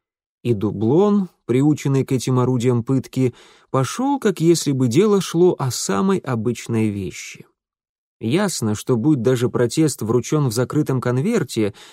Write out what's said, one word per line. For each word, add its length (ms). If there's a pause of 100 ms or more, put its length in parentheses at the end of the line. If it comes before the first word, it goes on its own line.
(440)
И 100
Дублон, 760 (160)
приученный 580
к 80
этим 280
орудиям 440
пытки, 520 (340)
пошел, 480
как 240
если 300
бы 160
дело 340
шло 380
о 100
самой 480
обычной 720
вещи. 560 (720)
Ясно, 540
что 240
будь 240
даже 280
протест 520
вручен 480
в 40
закрытом 460
конверте, 760 (180)